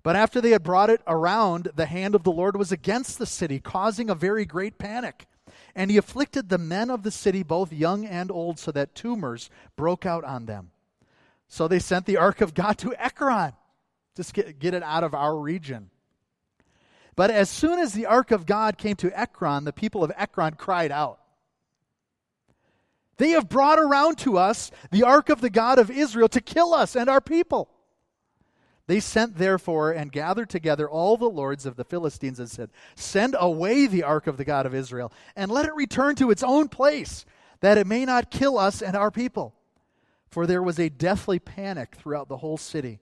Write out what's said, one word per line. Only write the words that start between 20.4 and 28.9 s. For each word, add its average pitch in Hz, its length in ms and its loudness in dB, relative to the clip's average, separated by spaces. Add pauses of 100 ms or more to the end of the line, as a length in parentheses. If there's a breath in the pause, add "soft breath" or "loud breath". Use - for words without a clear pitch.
cried 170 360 -2
out. 139 300 -4 (2000)
"They 302 120 4
have 302 180 2
brought 285 320 6
around 294 400 4
to 208 180 2
us 196 320 2 (220 loud breath)
the 208 120 4
ark 269 260 8
of 302 100 2
the 247 100 0
God 226 300 6
of 208 100 6
Israel 233 400 2
to 240 120 2
kill 339 320 2
us 247 220 2
and 247 140 2
our 269 120 2
people." 302 480 -2 (1160)
They 196 120 2